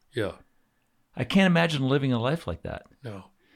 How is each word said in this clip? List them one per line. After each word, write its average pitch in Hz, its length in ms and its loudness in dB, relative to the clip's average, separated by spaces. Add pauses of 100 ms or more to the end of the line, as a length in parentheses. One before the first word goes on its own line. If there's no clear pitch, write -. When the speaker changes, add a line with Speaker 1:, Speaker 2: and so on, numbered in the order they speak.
(140)
Speaker 1:
Yeah. 101 180 -4 (840)
Speaker 2:
I - 100 -4
can't 190 220 4
imagine 165 420 2
living 135 240 2
a 120 60 0
life 135 280 -2
like 85 160 -8
that. - 220 -10 (180)
Speaker 1:
No. 101 220 -14 (300)